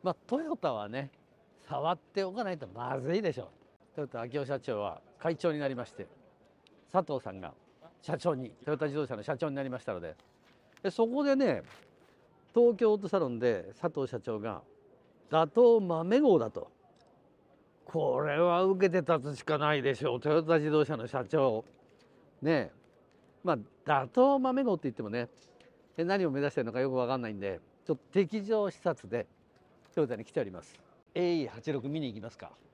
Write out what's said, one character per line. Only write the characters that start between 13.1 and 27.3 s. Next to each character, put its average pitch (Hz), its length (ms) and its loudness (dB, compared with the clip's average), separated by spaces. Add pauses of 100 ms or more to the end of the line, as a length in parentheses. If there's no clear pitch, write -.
ロ 147 100 2
ン 120 100 -4
で 104 320 0 (100)
佐 170 140 -2
藤 135 160 -2
社 113 100 -6
長 110 200 -6
が、 104 220 -8 (680)
打 160 140 4
倒 233 380 6
豆 180 400 2
号 220 180 8
だ 113 120 2
と。 - 200 -10 (1120)
こ 139 380 0
れ 151 180 0
は 175 240 4
受 190 240 4
け - 20 4
て 180 100 2
立 147 340 0
つ - 60 -12
し - 40 -18
か 151 140 0
な 151 160 2
い 135 80 0
で 131 120 0
し 135 120 -4
ょ 123 100 0
う、 123 40 -4
ト 147 100 -2
ヨ 160 120 4
タ 165 140 2
自 151 140 2
動 151 160 4
車 151 100 -4
の 113 100 -8
社 131 200 -4
長。 131 400 2 (720)
ね 147 120 0
え。 123 320 -2 (580)
ま 175 120 0
あ、 120 40 -2 (260)
打 139 180 2
倒 269 360 4
豆 262 240 0
号 220 120 2
っ 160 40 -2
て - 60 -10
言 131 80 -2
っ - 20 -12
て - 80 -8
も 104 80 -6
ね、 117 180 -4 (720)
え、 165 60 -2
何 190 200 0
を 156 60 0
目 135 100 -2
指 143 100 0
し - 40 -20
て 135 80 0
る - 20 -2
の 113 80 -6
か 127 80 -2
よ 135 80 2
く 127 80 -2
わ 123 100 0
か 131 120 -2
ん - 20 -4
な 117 80 -6
い 107 60 -6